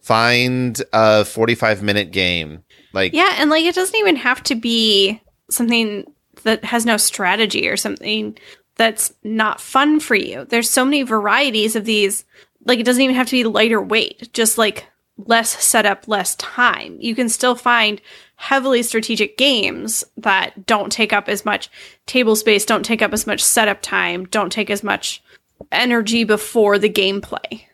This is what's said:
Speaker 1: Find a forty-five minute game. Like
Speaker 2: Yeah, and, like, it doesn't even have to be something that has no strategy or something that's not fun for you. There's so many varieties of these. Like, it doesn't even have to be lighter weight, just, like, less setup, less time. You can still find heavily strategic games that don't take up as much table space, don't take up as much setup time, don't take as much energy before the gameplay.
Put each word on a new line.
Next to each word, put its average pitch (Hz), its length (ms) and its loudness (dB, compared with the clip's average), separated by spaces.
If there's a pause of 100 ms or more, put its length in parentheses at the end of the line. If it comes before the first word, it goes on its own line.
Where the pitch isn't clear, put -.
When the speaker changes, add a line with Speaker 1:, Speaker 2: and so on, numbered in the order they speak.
Speaker 1:
Find 120 800 2 (120)
a 107 320 6
forty-five 113 560 0
minute 101 300 0
game. 87 520 -2 (300)
Like 190 200 0
Speaker 2:
Yeah, 359 260 2
and, 294 100 2
like, 320 160 2
it 349 100 0
doesn't 370 220 -2
even 392 180 2
have 247 280 -2
to 269 120 -2
be 220 680 0 (280)
something 226 560 -2 (380)
that 220 200 0
has 233 220 -2
no 226 120 2
strategy 208 720 0
or - 100 -2
something 214 600 -6 (380)
that's 220 380 -2 (100)
not 220 360 -2
fun 302 400 2
for 240 160 0
you. 139 300 -4
There's 233 240 -2
so 262 160 2
many 277 180 0
varieties 220 720 0
of 208 100 -2
these. 208 380 0 (420)
Like, 247 140 2
it 226 60 -2
doesn't 247 160 4
even 262 140 4
have 247 120 0
to - 40 -6
be 247 120 2
lighter 214 380 2
weight, 208 520 -4
just, 226 240 0
like, 220 280 0 (320)
less 226 460 0
setup, 208 440 0
less 202 280 -2
time. - 640 -2
You 233 160 -4
can 240 140 0
still 247 260 0
find 226 460 0 (340)
heavily 262 480 0
strategic 220 540 -2
games 226 680 0 (140)
that 190 480 -2
don't 208 260 0
take 220 220 0
up 208 160 -2
as 196 160 -4
much - 240 -4 (380)
table 226 280 2
space, 214 300 2
don't 220 180 0
take 226 180 -2
up 208 120 0
as 214 120 -4
much 208 160 -4
setup 208 400 2
time, 180 440 -4
don't 190 260 -2
take 214 180 -4
as 202 140 -4
much - 400 -6 (480)
energy 233 520 0
before 208 540 2
the 208 120 2
gameplay. 202 720 -4 (120)